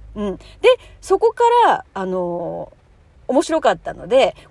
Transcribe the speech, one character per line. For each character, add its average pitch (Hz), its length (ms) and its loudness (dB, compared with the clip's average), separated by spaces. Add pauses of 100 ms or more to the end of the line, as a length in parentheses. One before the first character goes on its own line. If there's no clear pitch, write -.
(160)
う 208 60 -8
ん。 196 140 -6
で、 - 60 -20 (600)
そ 381 160 0
こ 453 160 0
か 480 100 0 (220)
ら、 - 260 0
あ 190 140 -6
の、 175 640 -6 (540)
面 262 160 2
白 320 180 -2
か 226 120 2
っ 170 60 -8
た - 160 -12
の 135 120 -18
で、 240 300 2 (140)